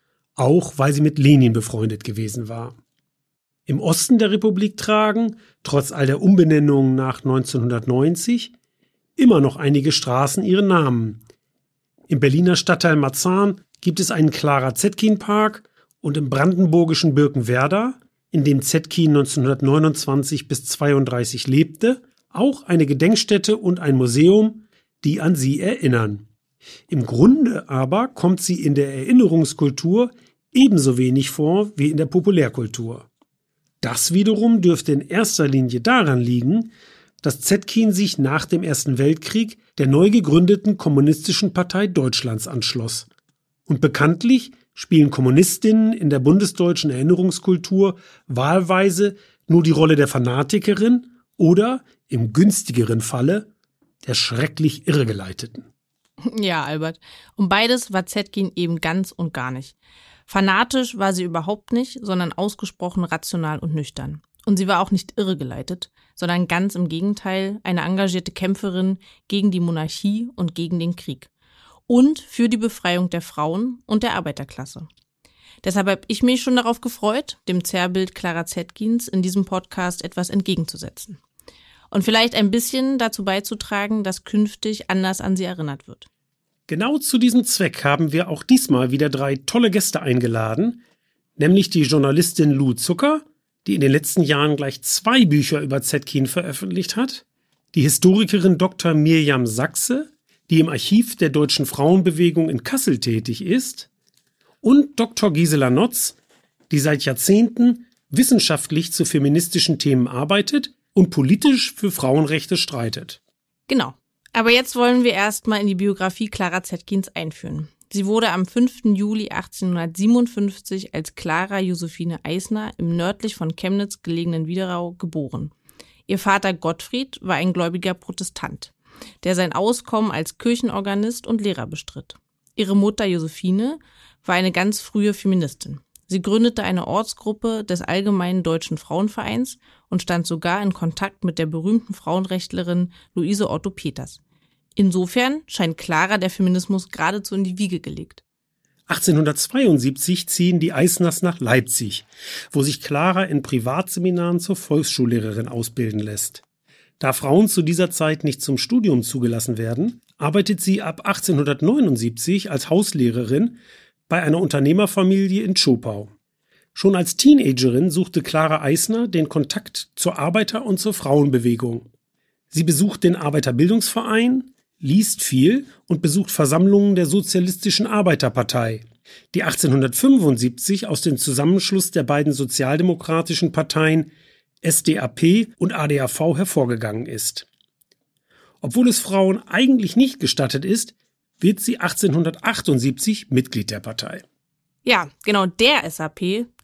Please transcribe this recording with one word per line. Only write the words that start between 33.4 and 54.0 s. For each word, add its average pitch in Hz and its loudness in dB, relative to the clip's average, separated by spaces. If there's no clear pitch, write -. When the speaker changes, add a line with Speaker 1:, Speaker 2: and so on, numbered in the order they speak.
Speaker 1:
Das 127 -2
wiederum 208 4
dürfte 170 2
in 143 2
erster 175 0
Linie 127 0
daran 160 2
liegen, 123 0
dass - -4
Zetkin 208 2
sich 196 -2
nach 143 0
dem 175 0
Ersten 139 -2
Weltkrieg 160 0
der 139 2
neu 160 6
gegründeten 190 4
Kommunistischen 151 2
Partei 185 -2
Deutschlands 127 -2
anschloss. 113 -6
Und 143 0
bekanntlich 175 2
spielen 151 4
Kommunistinnen 190 4
in 170 0
der 143 2
bundesdeutschen 175 2
Erinnerungskultur 180 2
wahlweise 185 2
nur 165 6
die 160 4
Rolle 156 6
der 143 4
Fanatikerin 202 0
oder, 202 4
im 113 -2
günstigeren 117 2
Falle, 147 -2